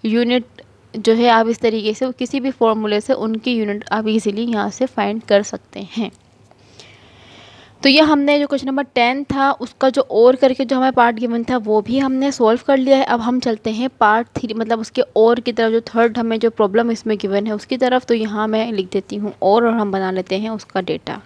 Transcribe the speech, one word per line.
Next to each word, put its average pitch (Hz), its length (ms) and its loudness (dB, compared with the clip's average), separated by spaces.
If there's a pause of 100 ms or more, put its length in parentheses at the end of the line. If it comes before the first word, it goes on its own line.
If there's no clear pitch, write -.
यूनिट 240 560 0 (320)
जो 226 200 0
है 240 160 2
आप 226 180 4
इस 226 120 -2
तरीके 220 340 -2
से 254 180 -4
किसी 254 280 -6
भी 254 120 -2
फॉर्मूले 214 500 0
से - 140 -2
उनकी 220 380 -4
यूनिट 208 380 -4
आप 220 160 -2
ईजीली 214 360 -2
यहाँ 208 260 -2
से 254 160 -4
फाइंड 220 380 -4
कर 202 200 2
सकते 196 460 -14
हैं। 220 220 -6 (1700)
तो 269 60 4
ये 285 120 6
हमने 294 380 4
जो 285 80 0
क्वेश्चन 262 200 -4
नंबर 269 180 -2
टेन 254 380 0
था 277 300 0
उसका - 360 -2
जो 277 120 0
और 240 340 4
करके 262 300 2
जो 262 120 -2
हमें 262 140 2
पार्ट 240 240 2
गिवन 233 280 -4
था 254 140 -2
वो 214 240 0
भी 233 180 -2
हमने 269 320 0
सॉल्व 240 360 2
कर 269 100 4
लिया 269 200 4
है। 262 80 2
अब 233 160 -2
हम 247 180 0
चलते 226 320 -4
हैं 240 180 -4 (100)
पार्ट 220 300 4
थ्री, 220 240 -8
मतलब 226 260 -2
उसके 233 220 -4
और 233 380 4
की 233 140 -4
तरफ, 226 180 0
जो 226 120 2
थर्ड 233 340 0
हमें 226 220 -2
जो 226 100 2
प्रॉब्लम 220 420 0
इसमें 220 260 -4
गिवन 202 300 -2
है 214 60 -4
उसकी 226 240 -6
तरफ। 254 280 0
तो 240 80 0
यहाँ 214 340 -2
मैं 220 240 -2
लिख 190 200 -4
देती 196 240 -6
हूँ 208 260 -6
और, 220 240 4
और 226 80 2
हम 214 180 -2
बना 190 200 -2
लेते 185 280 -4
हैं 220 100 -6
उसका 196 320 -6
डेटा। 180 440 -8